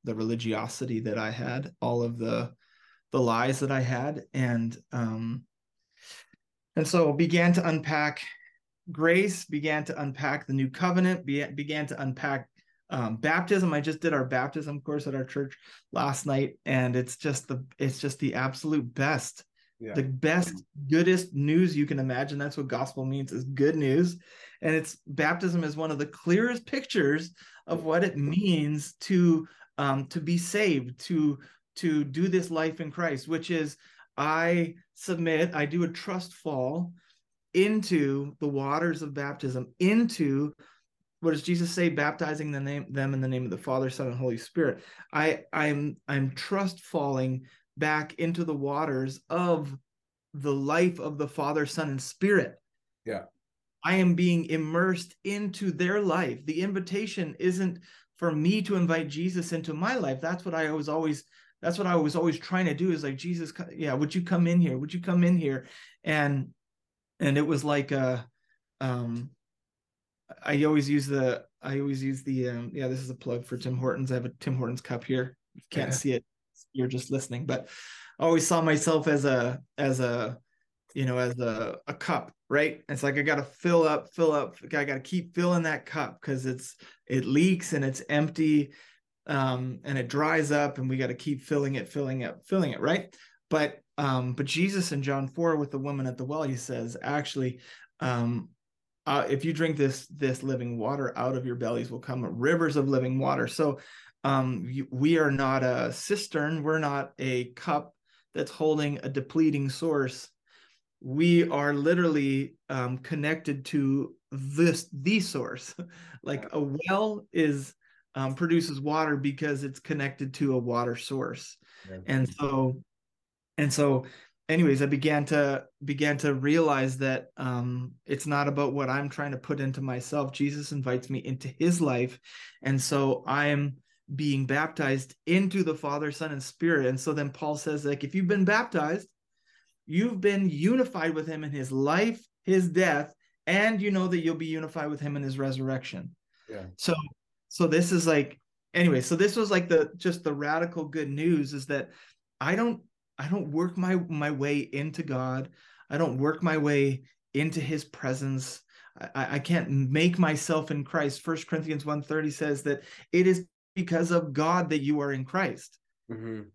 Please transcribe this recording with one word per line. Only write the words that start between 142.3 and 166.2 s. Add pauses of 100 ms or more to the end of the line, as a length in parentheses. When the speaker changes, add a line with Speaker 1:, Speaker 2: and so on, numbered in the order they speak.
Speaker 1:
his
death, (320)
and
you
know
that
you'll
be
unified
with
him
in
his
resurrection. (340)
Speaker 2:
Yeah. (120)
Speaker 1:
So, (540)
so
this
is
like, (340)
anyway,
so
this
was
like
the,
just
the
radical
good
news
is
that (520)
I
don't, (360)
I
don't
work
my,
my
way
into
God. (400)
I
don't
work
my
way (300)
into
his
presence. (380)
I,
I,
I
can't
make
myself
in
Christ.
First
Corinthians
one
thirty
says
that (280)
it
is (300)
because
of
God
that
you
are
in
Christ. (320)
Speaker 2:
Mm-hmm. (140)